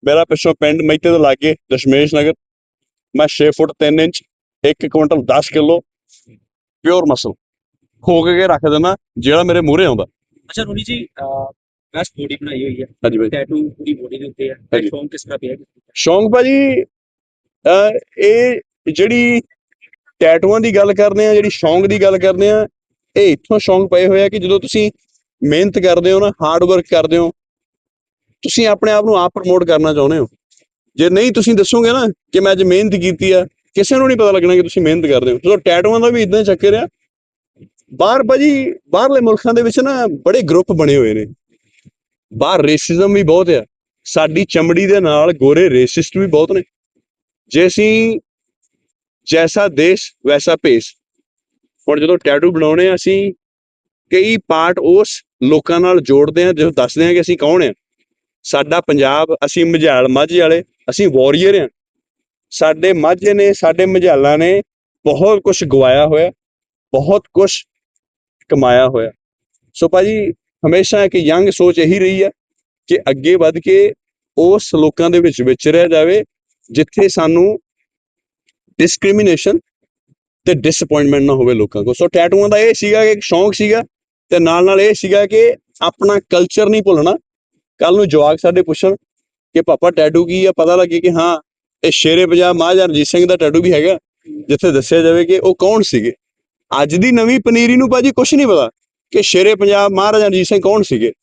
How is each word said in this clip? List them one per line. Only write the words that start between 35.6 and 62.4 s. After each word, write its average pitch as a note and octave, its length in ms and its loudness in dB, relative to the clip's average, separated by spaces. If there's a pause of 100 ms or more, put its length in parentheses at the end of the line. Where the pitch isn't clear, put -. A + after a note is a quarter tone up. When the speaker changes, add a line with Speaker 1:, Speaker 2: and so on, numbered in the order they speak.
Speaker 1:
ਦਾ A#3 80 2
ਵੀ A#3+ 140 0
ਇੱਦਾਂ G#3 180 0
ਹੀ G#3+ 40 -2
ਚੱਕਰ G3 300 0
ਆ। B3+ 140 -4 (1080)
ਬਾਹਰ A3 280 0
ਭਾਜੀ, C4+ 500 0 (160)
ਬਾਹਰਲੇ C4 320 2
ਮੁਲਕਾਂ A#3 340 0
ਦੇ A#3 80 2
ਵਿੱਚ A#3 180 -2
ਨਾ B3+ 260 -2
ਬੜੇ F3+ 360 -2
ਗਰੁੱਪ E3+ 300 0
ਬਣੇ D3+ 240 0
ਹੋਏ A2+ 180 0
ਨੇ। G#2+ 120 -6 (1080)
ਬਾਹਰ D3+ 260 0
ਰੇਸਿਜ਼ਮ E3+ 540 0
ਵੀ G3+ 80 2
ਬਹੁਤ E3+ 280 2
ਆ। B2+ 140 0 (400)
ਸਾਡੀ D#3+ 400 -2
ਚਮੜੀ E3+ 420 0
ਦੇ G3 140 2
ਨਾਲ D#3 320 0
ਗੋਰੇ D3+ 380 2
ਰੇਸਿਸਟ B2+ 460 -2
ਵੀ F#3+ 100 -2
ਬਹੁਤ D#3+ 260 0
ਨੇ। G3 100 -2 (840)
ਜੇ E3+ 180 0
ਅਸੀਂ A3 540 0 (1080)
ਜੈਸਾ E3 420 0
ਦੇਸ਼ D#3+ 460 -2 (120)
ਵੈਸਾ C#3+ 360 0
ਭੇਸ। A#2+ 320 0 (920)
ਹੁਣ D3 120 0
ਜਦੋਂ E3+ 240 0
ਟੈਟੂ D3+ 260 2
ਬਣਾਉਣੇ D#3+ 380 0
ਆ, F#3 60 0
ਅਸੀਂ G3 380 -2 (800)
ਕਈ G#3 240 0
ਪਾਰਟ E3 420 -2
ਉਸ F#3 440 0 (200)
ਲੋਕਾਂ D#3 380 0
ਨਾਲ F3+ 200 2
ਜੋੜਦੇ D3 440 0
ਆ, F#3 80 0
ਜਦੋਂ D#3 200 -2
ਦੱਸਦੇ C#3 340 -2
ਆ F3 60 0
ਕਿ E3+ 80 0
ਅਸੀਂ E3+ 180 -4
ਕੌਣ D#3+ 240 0
ਆ। A#2+ 100 -2 (680)
ਸਾਡਾ D3 380 -2
ਪੰਜਾਬ, D3 640 0
ਅਸੀਂ E3 220 -2
ਮਝਾਲ D3+ 420 2
ਮਾਝੇ D#3 320 0
ਵਾਲੇ, E3 240 2 (260)
ਅਸੀਂ G3+ 180 -2
ਵਾਰੀਅਰ D3 460 2
ਆ। D#3 140 0 (840)